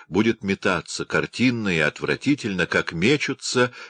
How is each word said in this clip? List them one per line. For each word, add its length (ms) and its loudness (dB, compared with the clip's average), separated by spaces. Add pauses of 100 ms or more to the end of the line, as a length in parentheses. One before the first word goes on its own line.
будет 340 2
метаться 640 -2
картинно 640 0
и 100 2
отвратительно, 880 0
как 260 0
мечутся, 800 0 (180)